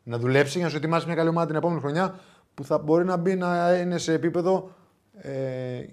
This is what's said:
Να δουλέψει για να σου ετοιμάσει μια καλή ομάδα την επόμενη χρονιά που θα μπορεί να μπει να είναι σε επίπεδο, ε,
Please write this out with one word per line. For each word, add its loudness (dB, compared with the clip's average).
Να -6
δουλέψει 4
για 0
να 0
σου -6
ετοιμάσει 0
μια -4
καλή 2
ομάδα 0
την -4
επόμενη 0
χρονιά -2
που -10
θα 0
μπορεί 2
να 0
μπει 0
να 2
είναι 0
σε -2
επίπεδο, 0
ε, -6